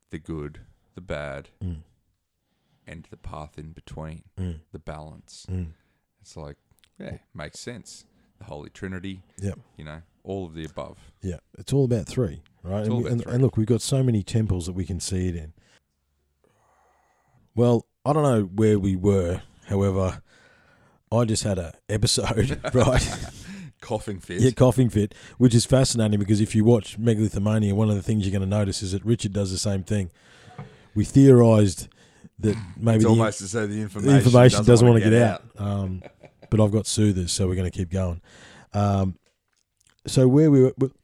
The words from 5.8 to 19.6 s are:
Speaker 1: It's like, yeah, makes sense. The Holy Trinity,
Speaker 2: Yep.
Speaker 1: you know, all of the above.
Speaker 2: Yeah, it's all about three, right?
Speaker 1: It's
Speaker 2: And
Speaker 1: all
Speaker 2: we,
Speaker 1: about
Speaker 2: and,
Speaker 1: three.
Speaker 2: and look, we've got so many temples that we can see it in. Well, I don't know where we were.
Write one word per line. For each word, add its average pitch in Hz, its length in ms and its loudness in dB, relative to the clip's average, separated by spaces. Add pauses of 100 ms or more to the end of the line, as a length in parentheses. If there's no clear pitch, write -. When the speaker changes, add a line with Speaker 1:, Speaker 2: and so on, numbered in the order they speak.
Speaker 1:
It's - 160 -20
like, 73 200 -16 (420)
yeah, - 200 -16 (160)
makes 76 260 -16
sense. - 440 -18 (340)
The 104 60 -20
Holy 73 260 -18
Trinity, 95 520 -14 (180)
Speaker 2:
Yep. 98 180 -10 (180)
Speaker 1:
you 78 80 -18
know, 78 180 -18 (220)
all 95 220 -10
of 78 80 -16
the 80 100 -12
above. 78 340 -16 (240)
Speaker 2:
Yeah, 90 160 -8 (200)
it's - 140 -12
all 139 120 2
about 117 220 -4
three, 80 360 -6 (200)
right? 95 180 -8
Speaker 1:
It's 107 60 -6
Speaker 2:
And 110 80 -2
Speaker 1:
all 120 60 -2
Speaker 2:
we, 120 60 -4
Speaker 1:
about 110 60 -4
Speaker 2:
and, 117 100 -4
Speaker 1:
three. - 120 -10
Speaker 2:
and 127 80 0
look, 123 140 0
we've 110 100 0
got 113 160 0
so 135 200 -2
many 113 200 0
temples 92 440 -2
that 92 60 -8
we 92 140 -6
can 87 140 -6
see 92 280 -4
it 85 80 -6
in. 80 160 -14 (2000)
Well, 117 320 2 (180)
I 143 80 0
don't 151 100 0
know 120 220 2
where 104 340 2
we 95 180 -2
were. 92 460 0 (240)